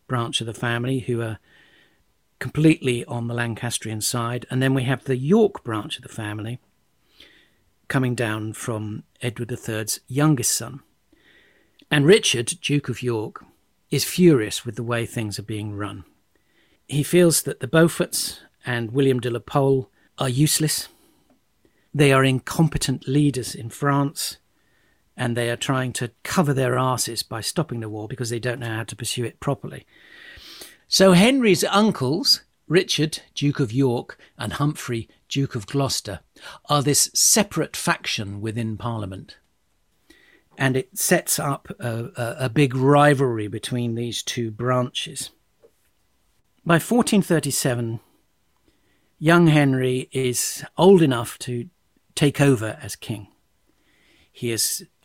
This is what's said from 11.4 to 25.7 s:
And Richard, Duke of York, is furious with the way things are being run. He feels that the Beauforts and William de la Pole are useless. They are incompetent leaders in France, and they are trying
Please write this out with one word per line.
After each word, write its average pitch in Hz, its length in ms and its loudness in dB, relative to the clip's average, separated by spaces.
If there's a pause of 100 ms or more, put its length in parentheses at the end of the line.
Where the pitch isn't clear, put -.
And 147 160 4
Richard, 143 560 4
Duke 143 260 -2
of 120 140 -6
York, 113 420 -6 (460)
is 143 160 0
furious 143 580 4
with 117 120 -10
the 117 80 -8
way 117 240 -4
things 107 320 -6
are 104 40 -12
being 107 300 -8
run. 101 300 -10 (840)
He 143 140 -2
feels 170 400 4
that - 200 -8
the 131 60 -8
Beauforts - 720 0 (220)
and 117 280 -4
William 131 280 2
de 120 120 -4
la 117 80 -4
Pole 135 500 2 (300)
are 135 100 0
useless. 151 580 2 (1040)
They 143 220 4
are 135 100 6
incompetent 135 840 0
leaders 135 480 0
in 113 160 -12
France, 143 640 -2 (800)
and 120 180 -2
they 120 140 0
are 117 80 -2
trying 127 360 -2